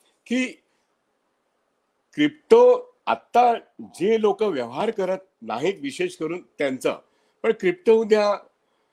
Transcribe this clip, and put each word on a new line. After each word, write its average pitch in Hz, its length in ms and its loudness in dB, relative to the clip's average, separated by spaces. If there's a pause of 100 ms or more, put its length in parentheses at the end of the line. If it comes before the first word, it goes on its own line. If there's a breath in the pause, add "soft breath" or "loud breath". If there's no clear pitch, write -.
(260)
की 254 200 -2 (1700)
क्रिप्टो 233 800 2 (120)
आत्ता 233 480 0 (260)
जे 190 400 -2
लोक 208 220 0
व्यवहार 156 480 -4
करत 185 280 -4 (240)
नाहीत, 120 380 -4
विशेष 170 360 -8
करून 165 260 -8 (160)
त्यांचं, 131 400 -4 (440)
पण 226 100 0
क्रिप्टो 202 420 0
उद्या 214 440 2 (540)